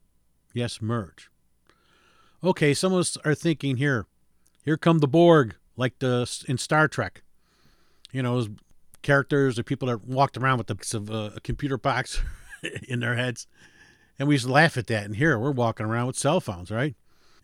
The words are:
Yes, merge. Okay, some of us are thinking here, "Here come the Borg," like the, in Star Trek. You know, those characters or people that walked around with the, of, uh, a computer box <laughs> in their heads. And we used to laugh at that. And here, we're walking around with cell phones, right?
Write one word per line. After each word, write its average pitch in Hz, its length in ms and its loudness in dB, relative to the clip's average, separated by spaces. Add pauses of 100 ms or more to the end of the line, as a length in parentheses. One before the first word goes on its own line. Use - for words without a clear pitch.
(540)
Yes, 120 280 -4
merge. 110 500 -6 (1120)
Okay, 160 300 2
some 190 180 0
of 185 80 4
us - 240 -2
are 151 100 2
thinking 139 440 -2
here, 131 280 -2 (600)
"Here 151 100 0
come 165 240 4
the 147 80 4
Borg," 160 480 6 (220)
like 123 220 -4
the, 123 300 0 (160)
in 131 120 -2
Star 156 320 2
Trek. - 340 -6 (880)
You 131 100 -4
know, 123 140 0
those 117 140 0 (520)
characters 139 560 2
or 117 60 -4
people 135 240 -6
that 117 180 -4
walked 131 300 0
around 131 220 2
with 113 100 -6
the, - 300 -6
of, 104 120 -8
uh, 110 280 -6
a - 20 -14
computer 131 380 -6
box 127 420 -2 (340)
<laughs> - 360 -12
in 123 100 -4
their 120 160 -2
heads. 123 320 -4 (720)
And 139 80 0
we 147 80 4
used 123 100 -2
to 131 60 -2
laugh 151 240 4
at 120 120 -4
that. 104 180 -2
And 107 100 -8
here, 135 240 2
we're 135 120 -2
walking 117 340 -2
around 117 220 -2
with 127 100 -8
cell 160 240 0
phones, 90 280 -10
right? 117 280 -4 (460)